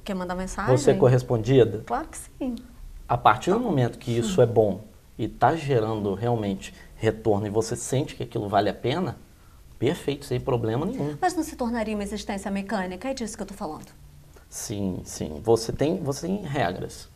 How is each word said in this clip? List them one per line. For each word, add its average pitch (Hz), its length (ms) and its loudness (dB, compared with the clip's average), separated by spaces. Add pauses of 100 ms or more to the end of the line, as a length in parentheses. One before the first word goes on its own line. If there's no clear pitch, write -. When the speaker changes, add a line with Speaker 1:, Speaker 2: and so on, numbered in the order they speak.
Speaker 1:
Quer 202 100 -4
mandar 180 220 -4
mensagem? 180 400 0
Speaker 2:
Você 135 160 6
é - 20 6
correspondida? 123 920 4
Speaker 1:
Claro 269 220 -2
que - 120 -14
sim. - 360 -6 (540)
Speaker 2:
A 131 100 2
partir 120 320 4
do 208 80 4
momento 143 400 2
que 117 180 -2
isso 110 240 4
é 120 60 10
bom 107 380 4 (340)
e 117 80 -2
tá 123 300 2
gerando 110 580 0
realmente 104 580 -2 (240)
retorno 110 500 2
e 101 40 -4
você 110 240 0
sente - 400 -2
que - 80 -6
aquilo 104 260 -6
vale 101 220 2
a - 40 -2
pena, 147 420 -2 (640)
perfeito, 139 460 -2
sem 123 140 -2
problema 123 460 0
nenhum. 151 340 -4
Speaker 1:
Mas 359 140 0
não 320 80 0
se - 140 -8
tornaria 226 400 -2
uma 202 80 -2
existência 202 480 -6
mecânica? 196 580 -4
É 269 40 -2
disso 226 220 -8
que 214 60 -8
eu 202 40 -10
tô 196 80 -12
falando. 156 320 -10 (640)
Speaker 2:
Sim, 98 560 -4
sim. 76 380 -8
Você 147 300 4
tem, 165 280 0
você 143 280 -4
tem 202 140 -2
regras. 131 720 -4